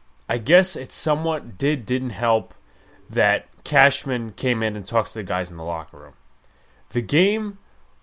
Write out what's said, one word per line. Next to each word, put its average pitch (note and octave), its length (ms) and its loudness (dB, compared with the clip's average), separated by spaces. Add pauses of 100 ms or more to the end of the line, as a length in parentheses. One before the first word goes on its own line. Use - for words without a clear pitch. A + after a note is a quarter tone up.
(280)
I B2 100 -2
guess E3 380 4
it C3 160 -8
somewhat D3+ 640 -2
did, C#3 260 0
didn't B2+ 260 -2
help A2+ 440 0 (540)
that G#2 400 2 (160)
Cashman C3+ 680 2
came A#2+ 300 0
in G#2+ 140 -2
and G2 100 -8
talked A2+ 240 0
to - 40 -12
the A2 100 -6
guys F#2 260 -4
in E2 60 -14
the E2 80 -10
locker E2 340 -8
room. D2 160 -18 (760)
The A#2+ 120 -2
game, G3+ 560 0 (440)